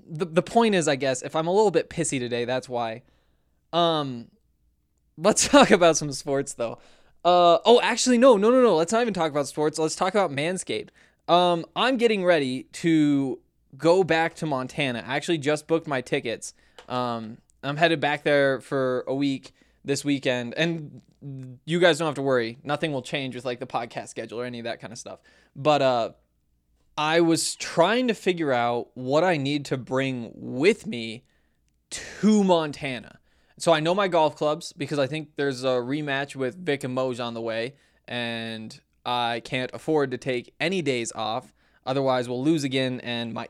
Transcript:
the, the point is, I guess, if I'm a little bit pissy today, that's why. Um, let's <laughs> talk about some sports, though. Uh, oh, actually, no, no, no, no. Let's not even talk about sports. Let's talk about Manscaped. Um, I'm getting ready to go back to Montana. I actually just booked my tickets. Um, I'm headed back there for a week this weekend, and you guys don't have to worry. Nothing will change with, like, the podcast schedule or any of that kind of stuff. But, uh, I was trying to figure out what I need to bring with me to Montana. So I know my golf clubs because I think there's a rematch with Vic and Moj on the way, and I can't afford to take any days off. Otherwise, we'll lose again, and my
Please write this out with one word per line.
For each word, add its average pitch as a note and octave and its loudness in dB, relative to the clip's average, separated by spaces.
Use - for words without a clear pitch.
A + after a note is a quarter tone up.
the, D#3+ -6
the E3 2
point A3 2
is, D#3+ 2
I D3 2
guess, C3 -2
if C#3 -10
I'm D#3+ 0
a F3 0
little G#3 4
bit D#3+ 0
pissy D3 -4
today, A#2+ -2
that's B2+ -4
why. A#2 -6
Um, D3+ -2
let's G3+ 2
<laughs> - -6
talk B3 6
about E3+ 6
some D3 -4
sports, C3+ -6
though. A#2+ -6
Uh, F3 6
oh, A#3 8
actually, A#3 2
no, B3 8
no, G#3 4
no, B3+ 6
no. A3 6
Let's E3 2
not A3+ 2
even A#3 -2
talk E3 -2
about C#3+ -2
sports. D3+ -2
Let's D#3 0
talk F#3 -2
about F#3+ 2
Manscaped. C#3+ -4
Um, F3 4
I'm A#3+ 0
getting G#3+ 2
ready C#3 2
to D3 2
go E3+ 4
back D#3+ 0
to E3+ -8
Montana. C3 -4
I B2+ -4
actually E3+ -2
just D3 -2
booked D#3+ -2
my C3+ -2
tickets. B2 -6
Um, A#2 -4
I'm C#3+ -6
headed E3 2
back D3 -2
there C#3 2
for B2+ -4
a C3 -2
week C#3 -4
this C#3 -4
weekend, C3 -2
and D#3+ -4
you E3+ -2
guys E3+ 6
don't E3 0
have C#3+ -2
to C#3+ -4
worry. B2 0
Nothing D3 -4
will C3 -4
change C3+ -6
with, B2 -12
like, B2 -4
the C3 -8
podcast A#2 -8
schedule A#2 -10
or B2 -6
any B2 -10
of A2+ -12
that A#2 -8
kind G2+ -16
of A#2+ -16
stuff. - -16
But, C#3+ 2
uh, A#2+ 2
I D#3 2
was E3 0
trying A3+ 2
to A3 0
figure E3 -2
out A#2+ 0
what C3 0
I F3+ 2
need C#3+ -2
to C#3+ -4
bring C3 -4
with C3 0
me A2+ -8
to - 2
Montana. D3 -2
So - 0
I D#3+ 6
know E3 2
my G3 0
golf D#3 2
clubs D#3 -4
because C#3+ -4
I C3+ 0
think D3+ -10
there's C3+ -2
a B2+ 0
rematch C#3 -4
with C3 -4
Vic C#3+ -4
and B2+ -6
Moj B2+ -2
on A#2 -6
the A2+ -6
way, A2+ -4
and A2+ -8
I A#2+ -2
can't B2+ -6
afford C#3 -2
to B2 -6
take B2 -6
any F3+ -2
days B2 -2
off. A2 -6
Otherwise, C3 0
we'll B2+ -6
lose D3+ 2
again, C3 -2
and A#2 -8
my - -10